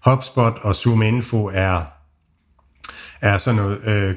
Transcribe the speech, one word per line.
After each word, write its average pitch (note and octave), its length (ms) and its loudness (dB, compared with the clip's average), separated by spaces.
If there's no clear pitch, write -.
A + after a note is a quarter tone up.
HubSpot B2+ 580 2
og G2+ 140 0
Zoom A2+ 260 2
Info A2 520 0
er, F#2+ 280 0
er G2+ 180 2
sådan A2+ 220 0
noget, G2+ 240 -2
øh, G2+ 320 0